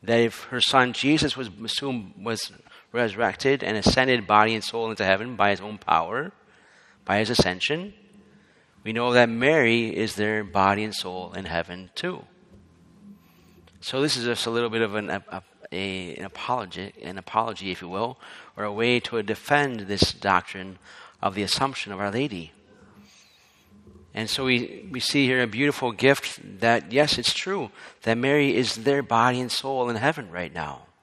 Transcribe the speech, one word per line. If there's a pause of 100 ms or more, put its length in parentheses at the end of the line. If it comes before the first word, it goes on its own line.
That
if
her
son
Jesus
was (160)
assumed,
was (400)
resurrected
and
ascended
body
and
soul
into
heaven
by
his
own
power, (720)
by
his
ascension, (880)
we
know
that
Mary
is
their
body
and
soul
in
heaven
too. (1600)
So
this
is
just
a
little
bit
of
an,
a, (280)
a,
an
apology,
an
apology,
if
you
will, (380)
or
a
way
to
defend
this
doctrine (420)
of
the
Assumption
of
Our
Lady. (1600)
And
so
we,
we
see
here
a
beautiful
gift
that,
yes,
it's
true (320)
that
Mary
is
their
body
and
soul
in
heaven
right
now. (200)